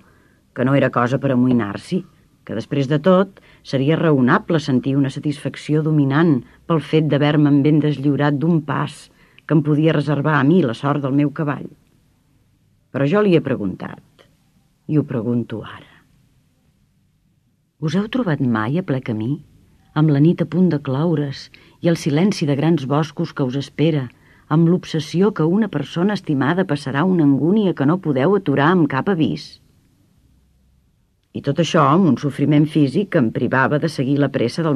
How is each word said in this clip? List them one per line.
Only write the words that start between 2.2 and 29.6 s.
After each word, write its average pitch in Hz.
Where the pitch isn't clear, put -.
que 104
després 127
de 151
tot 190
seria 139
raonable 151
sentir 135
una 139
satisfacció 147
dominant 147
pel 160
fet 160
d'haver-me'n 147
ben 151
deslliurat 143
d'un 160
pas 143
que 156
em 156
podia 151
reservar 147
a 131
mi 170
la 120
sort 143
del 131
meu 147
cavall. 147
Però 139
jo 208
li 196
he 151
preguntat, -
i 156
ho 131
pregunto 117
ara. -
Us 151
heu 202
trobat 190
mai 113
a 185
ple 131
camí, 110
amb 151
la 139
nit 175
a -
punt 175
de 151
cloure's 143
i -
el 165
silenci 165
de 139
grans 151
boscos 151
que 139
us 127
espera, 147
amb 165
l'obsessió 175
que 156
una 214
persona 165
estimada 156
passarà 139
una 160
angúnia 160
que 143
no 175
podeu 151
aturar 143
amb 170
cap 135
avís? 156